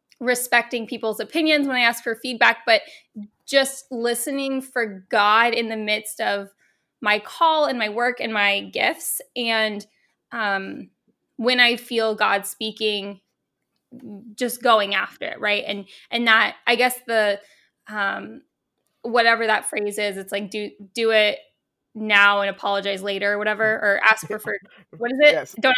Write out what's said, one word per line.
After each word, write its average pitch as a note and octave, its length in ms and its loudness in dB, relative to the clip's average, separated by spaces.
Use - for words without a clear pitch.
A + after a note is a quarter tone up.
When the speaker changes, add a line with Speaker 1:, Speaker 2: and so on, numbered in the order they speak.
Speaker 1:
respecting A#3+ 680 0
people's A3 320 -6
opinions D4+ 480 0
when B3+ 80 -2
I B3 60 0
ask A#3 220 0
for A3+ 120 -4
feedback, A3+ 500 0
but A3 160 6
just C4+ 460 0
listening C4 720 -4
for G#3 480 -6
God A3+ 440 4
in A3+ 160 -2
the A3 80 -6
midst G#3+ 440 -6
of G3+ 280 -2
my G#3+ 180 0
call D#4 460 2
and C4 120 -2
my G#3+ 120 -2
work A#3+ 320 -2
and A3+ 120 -4
my G3+ 280 0
gifts. - 580 -4
And, A3 500 -2
um, G3 580 -6
when B3 240 0
I A#3+ 160 4
feel A3+ 400 -2
God G3+ 300 0
speaking, G#3 760 -6
just A#3+ 260 -6
going G#3 340 2
after - 300 -6
it, - 160 -10
right? G#3 260 -2
And, G3+ 180 -8
and A#3 180 -2
that, A3 280 4
I A#3+ 100 2
guess B3 300 0
the, G#3+ 340 0
um, G#3 560 -6
whatever A#3 460 2
that G#3+ 220 0
phrase G#3 280 -4
is, G#3 180 -2
it's F#3+ 160 -12
like, G3+ 200 -4
do, G#3 180 -6
do A3+ 160 2
it G#3+ 280 4
now G3+ 460 4
and G3 80 0
apologize G3 540 -4
later G3+ 300 -2
or G#3 40 -2
whatever, G#3+ 260 -2
or G#3+ 400 0
ask A3 220 4
for, G#3+ 140 -8
for, G#3 180 -8
Speaker 2:
<laughs> - 220 -20
Speaker 1:
what A#3+ 140 -4
is C4 100 -2
it? D4 120 10
Speaker 2:
Yes. D3+ 260 -4
Speaker 1:
Don't B3+ 180 4